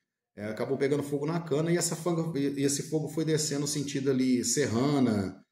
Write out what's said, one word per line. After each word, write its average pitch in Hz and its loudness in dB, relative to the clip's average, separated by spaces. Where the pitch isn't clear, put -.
é, 101 -10
acabou 120 -4
pegando 139 0
fogo 143 -4
na 165 -2
cana 160 0
e 175 4
essa 165 -2
fanga, 165 -2
e, 139 -2
e 139 0
esse - -2
fogo 156 -2
foi 160 -4
descendo 147 0
sentido 139 -2
ali 127 4
Serrana, 120 2